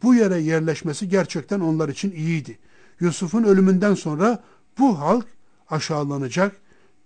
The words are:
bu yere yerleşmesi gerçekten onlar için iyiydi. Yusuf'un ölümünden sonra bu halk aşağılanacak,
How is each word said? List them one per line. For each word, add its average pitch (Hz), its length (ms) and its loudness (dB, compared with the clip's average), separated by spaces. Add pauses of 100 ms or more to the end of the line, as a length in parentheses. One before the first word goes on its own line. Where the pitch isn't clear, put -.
bu 247 120 6
yere 196 220 2
yerleşmesi 160 720 -2
gerçekten 185 500 -2
onlar 160 300 0
için 196 220 -6
iyiydi. 156 480 -6 (400)
Yusuf'un 175 440 -2
ölümünden 190 500 4
sonra 180 500 -2 (360)
bu 233 200 2
halk 185 260 0 (440)
aşağılanacak, 147 840 -4 (500)